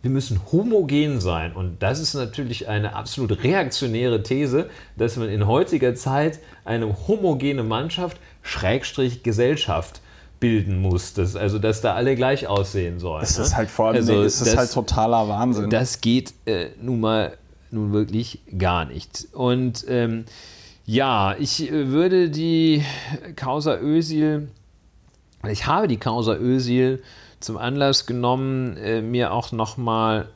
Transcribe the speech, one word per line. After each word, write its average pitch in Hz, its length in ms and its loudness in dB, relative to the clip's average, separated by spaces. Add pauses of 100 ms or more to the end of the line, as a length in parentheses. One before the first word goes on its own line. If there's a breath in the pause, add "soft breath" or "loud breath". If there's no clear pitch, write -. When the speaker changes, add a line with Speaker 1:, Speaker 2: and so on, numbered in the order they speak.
Speaker 1:
wir 123 80 -2
müssen 131 300 0 (120)
homogen 151 680 2
sein. 82 340 -2
Und 90 300 -6
das 131 160 0
ist 156 140 -4
natürlich 120 560 -6
eine 104 260 -2
absolut 110 480 -4
reaktionäre 123 800 0
These, 139 460 0 (280 loud breath)
dass 113 200 -2
man 113 100 -2
in 101 200 0
heutiger 131 480 2
Zeit 147 440 0 (240 loud breath)
eine 110 320 -2 (120)
homogene 143 560 0
Mannschaft, 160 540 -4 (240 loud breath)
Schrägstrich 123 800 -2
Gesellschaft, 113 800 0 (400 soft breath)
bilden 101 420 2
muss. 90 320 0
Das, 95 220 0
also, 101 240 0
dass 107 220 0
da 101 140 2
alle 127 200 2
gleich 131 320 0
aussehen 95 520 0
sollen, 80 220 -6
Speaker 2:
Das - 160 -2
Speaker 1:
ne? - 80 -2
Speaker 2:
ist - 100 2
halt 110 140 -2
vor 110 180 0
allem, 113 100 4
Speaker 1:
Also, 110 260 4
Speaker 2:
es 107 180 2
ist 120 60 4
Speaker 1:
das, 113 100 6
Speaker 2:
halt 123 160 2
totaler 113 560 2
Wahnsinn. 104 400 0
Speaker 1:
das 117 320 0
geht, 123 320 2 (120)
äh, 92 220 -2 (140)
nun 120 180 -2
mal, 110 380 0 (320)
nun 104 240 -2
wirklich 107 460 -2 (180)
gar 87 280 2
nicht. - 480 -12
Und, 123 540 0
ähm, 117 380 0 (600 loud breath)
ja, 107 540 2
ich, 143 320 -4
äh, 147 160 0
würde 175 420 4
die 160 540 2 (540 loud breath)
Causa 139 400 -2
Özil, 151 720 0 (1000)
ich 104 160 -4
habe 170 220 2
die 123 80 0
Causa 113 400 0
Özil 127 680 2 (380 loud breath)
zum 113 160 -8
Anlass 139 500 0
genommen, 127 680 0
äh, 110 260 -2
mir 117 300 0
auch 117 220 -4
noch 110 240 -4
mal 110 580 0